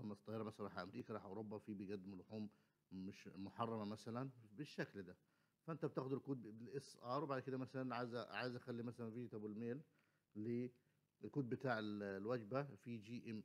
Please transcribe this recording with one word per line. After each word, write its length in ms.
الطياره 320
مثلا 240
رايحه 160
امريكا، 300
رايحه 140
اوروبا، 300
في 160
بيقدموا 440
لحوم 320
مش 360
محرمه 580
مثلا 440
بالشكل 520
ده. 140
فانت 180
بتاخد 280
الكود 280
ب-، 180
بالاس 440
ار، 200
وبعد 180
كده 160
مثلا 380
عايز 200
أ-، 160
عايز 240
اخلي 280
مثلا 280
فيجيتابل 440
ميل 260
للكود 1120
بتاع 300
ال-، 240
الوجبه 600
في 340
جي 340
ام 140